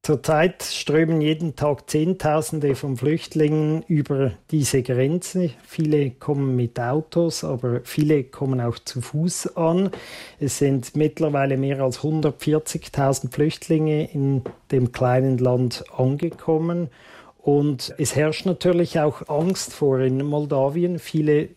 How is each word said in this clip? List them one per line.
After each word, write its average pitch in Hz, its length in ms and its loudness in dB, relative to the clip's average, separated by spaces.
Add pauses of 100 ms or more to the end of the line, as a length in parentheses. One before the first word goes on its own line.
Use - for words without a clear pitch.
Zurzeit 156 600 0
strömen 160 560 0
jeden 156 380 0
Tag 147 320 0
Zehntausende 156 840 0
von 135 200 -4
Flüchtlingen 156 880 0
über 139 480 0 (180)
diese 139 320 2
Grenze. 147 720 0 (100)
Viele 151 500 0
kommen 139 440 -2
mit 123 240 -2
Autos, 156 640 0
aber 123 400 -2
viele 151 400 2
kommen 131 380 -4
auch 117 180 -2
zu - 220 -8
Fuß - 560 -4
an. 175 340 2 (480)
Es 139 180 -2
sind 139 380 0
mittlerweile 143 600 0
mehr 139 240 -2
als 127 200 -2
hundertvierzigtausend 151 1300 0
Flüchtlinge 156 760 0
in 139 340 0 (280)
dem 127 220 2
kleinen 131 440 2
Land 127 460 0 (120)
angekommen. 160 920 0 (500)
Und 143 600 0
es 131 180 -2
herrscht 151 300 0
natürlich 175 560 2
auch 151 260 -2
Angst 165 460 -2
vor 135 260 2
in 131 260 0
Moldawien. 147 720 0
Viele 151 600 0